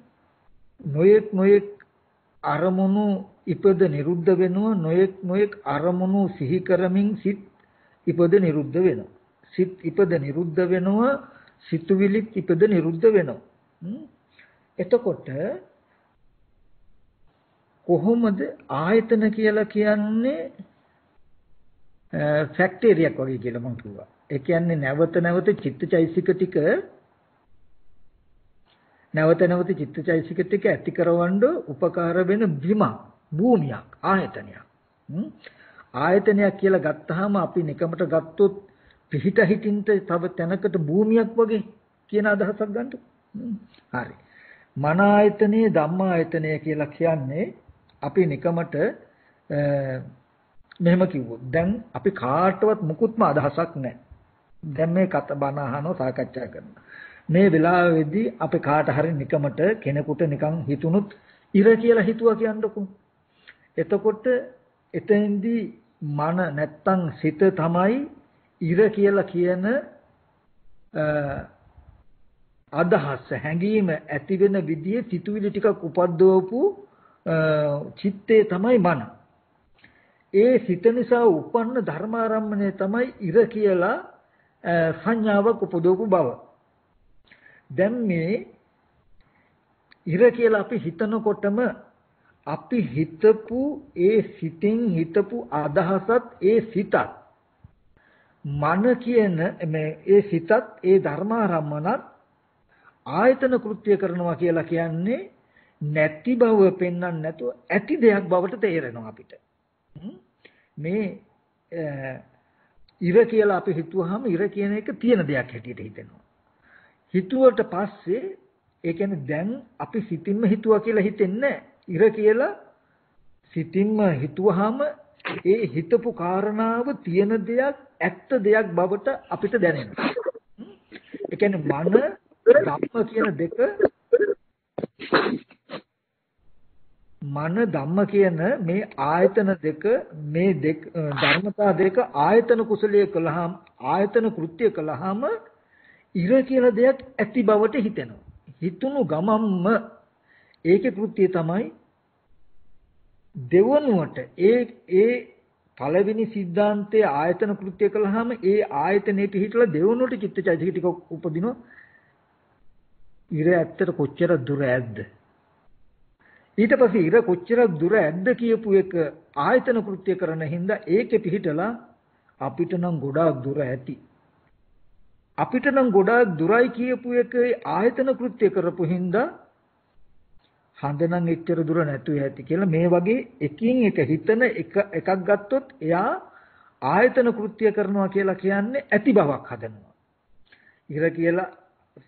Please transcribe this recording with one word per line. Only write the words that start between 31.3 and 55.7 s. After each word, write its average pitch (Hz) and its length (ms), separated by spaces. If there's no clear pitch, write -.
උපකාර 170 600
වෙන 202 180
බිම, 175 280
භූමියක්, 156 580
ආයතනයක්. 147 580
හ්ම්? 190 200
ආයතනයක් 196 640
කියලා 190 280
ගත්තාම 180 500
අපි 175 260
නිකමට 165 420
ගත්තොත් 165 500
පිහිට 175 280
හිටින්ට 202 480
තව 170 300
තැනකට 180 480
භූමියක් 214 540
වගේ 220 300
කියන 208 140
අදහසක් 208 420
ගන්නකො. 233 300
හ්ම්? 233 200
හරි. 123 240
මන 151 240
ආයතනයේ 208 720
ධම්ම 165 320
ආයතනය 165 560
කියලා 151 280
කියන්නේ 151 600
අපි 165 240
නිකමට, 165 480
අ, 147 80
මෙහෙම 180 300
කිව්වොත් 117 360
දැන් 160 280
අපි 190 200
කාටවත් 185 720
මුකුත්ම 202 400
අදහසක් 147 520
නැහැ. 127 220
දැන් 160 280
මේ 185 160
කත 147 280
බණ 139 260
අහනවා, 143 340